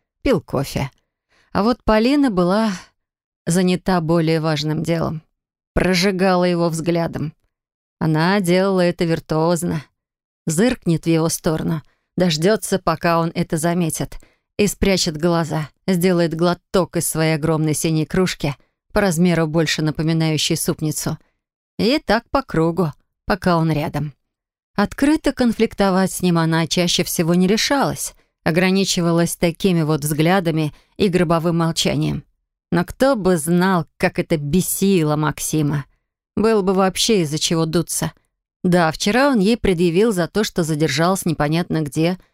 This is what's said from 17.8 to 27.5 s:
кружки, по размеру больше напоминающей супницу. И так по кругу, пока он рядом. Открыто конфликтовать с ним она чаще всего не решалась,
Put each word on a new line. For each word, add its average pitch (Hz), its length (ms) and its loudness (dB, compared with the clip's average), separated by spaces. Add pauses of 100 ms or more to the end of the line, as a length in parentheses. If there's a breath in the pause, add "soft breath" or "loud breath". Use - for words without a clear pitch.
кружки, 175 500 -2 (380)
по 208 80 2
размеру 170 460 2
больше 156 340 -2
напоминающей 156 760 -2
супницу. 156 600 -4 (600)
И 247 200 2
так 226 300 -2
по - 140 0
кругу, 165 480 0 (340)
пока 185 320 0
он 160 140 2
рядом. 151 420 -4 (600)
Открыто 277 580 0
конфликтовать 202 800 2
с - 100 -8
ним 180 160 2
она 165 280 2
чаще 175 380 0
всего 170 300 -2
не 180 140 4
решалась, 214 680 -2 (280)